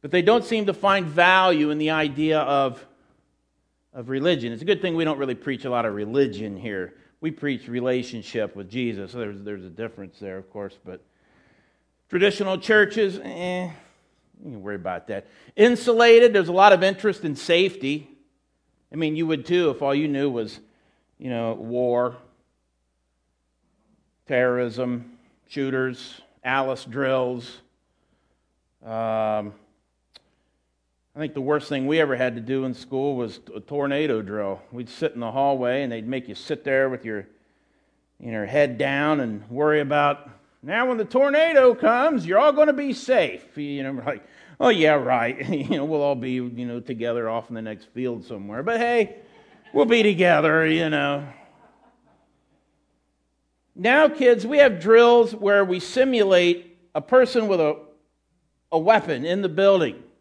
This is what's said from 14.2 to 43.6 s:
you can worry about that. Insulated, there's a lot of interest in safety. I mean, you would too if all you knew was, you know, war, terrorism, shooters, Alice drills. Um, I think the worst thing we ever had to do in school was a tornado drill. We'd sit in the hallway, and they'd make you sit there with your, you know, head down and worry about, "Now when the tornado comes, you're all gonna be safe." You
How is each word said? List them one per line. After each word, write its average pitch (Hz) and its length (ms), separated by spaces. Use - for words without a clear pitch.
you - 80
can 104 100
worry 101 140
about 90 320
that. 98 180
Insulated, 233 800
there's 190 160
a 175 40
lot 196 200
of 175 100
interest 190 420
in 147 120
safety. 165 720
I 147 60
mean, 156 200
you 165 100
would 151 180
too 175 260
if 135 120
all 139 120
you 151 140
knew 139 220
was, 113 300
you 131 100
know, 117 260
war, 123 640
terrorism, 123 840
shooters, 131 720
Alice 131 400
drills. 127 760
Um, 110 680
I 143 40
think 147 160
the 143 60
worst 147 280
thing 135 180
we 160 140
ever 143 160
had 123 180
to 120 60
do 131 240
in 127 100
school 135 420
was 117 240
a 107 60
tornado 139 600
drill. 98 380
We'd 120 180
sit - 240
in 120 80
the 117 100
hallway, 135 520
and 127 80
they'd 113 160
make 123 220
you 104 60
sit - 280
there 135 260
with 123 160
your, 107 220
you 120 120
know, 107 120
head 127 320
down 143 440
and 107 280
worry 151 320
about, 143 480
"Now 220 260
when 240 100
the 214 60
tornado 277 720
comes, 240 520
you're 185 120
all 294 140
gonna 302 200
be 277 200
safe." 175 640
You 143 280